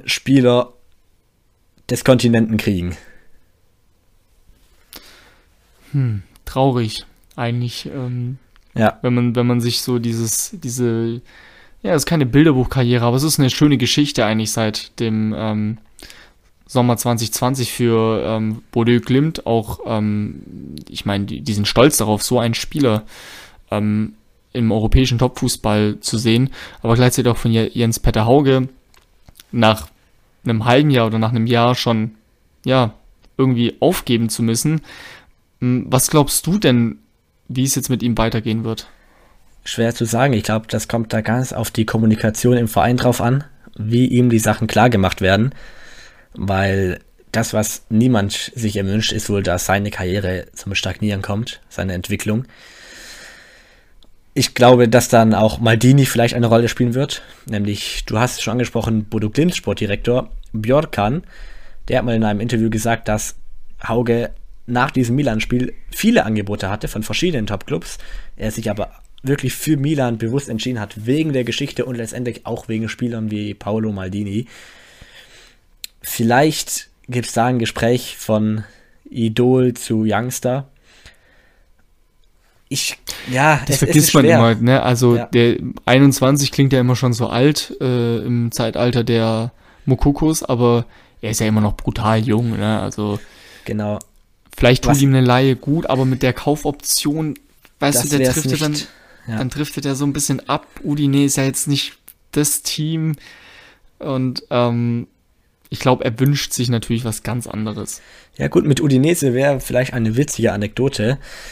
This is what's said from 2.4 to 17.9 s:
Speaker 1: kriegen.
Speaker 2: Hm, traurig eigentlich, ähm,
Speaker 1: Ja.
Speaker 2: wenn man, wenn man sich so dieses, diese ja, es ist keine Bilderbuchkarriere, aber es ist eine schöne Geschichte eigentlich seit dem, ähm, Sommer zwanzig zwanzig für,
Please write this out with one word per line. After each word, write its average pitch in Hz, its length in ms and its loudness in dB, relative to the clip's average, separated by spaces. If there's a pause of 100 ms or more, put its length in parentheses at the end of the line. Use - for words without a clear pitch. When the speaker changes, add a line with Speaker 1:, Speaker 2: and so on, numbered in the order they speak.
Speaker 1:
kriegen. 87 400 -2 (3000)
Speaker 2:
Hm, 123 320 -2 (220)
traurig 123 600 -2 (300)
eigentlich, 120 520 -4
ähm, 123 500 -8 (380)
Speaker 1:
Ja. 110 260 0
Speaker 2:
wenn 123 120 0
man, 120 220 0
wenn 120 120 2
man 120 140 2
sich 117 200 -2
so 123 180 -2
dieses, 113 540 -4
diese 120 680 -4 (600)
ja, 196 120 -2
es 147 80 0
ist - 20 -6
keine 156 220 2
Bilderbuchkarriere, 127 800 2
aber 120 120 2
es 139 60 0
ist 156 160 0
eine 131 100 4
schöne 147 280 2
Geschichte 131 480 0
eigentlich 110 260 -2
seit - 480 -4
dem, 110 360 -2
ähm, 107 420 -4 (880)
Sommer 123 280 2
zwanzig 117 380 -2
zwanzig 127 400 -2
für, 113 520 2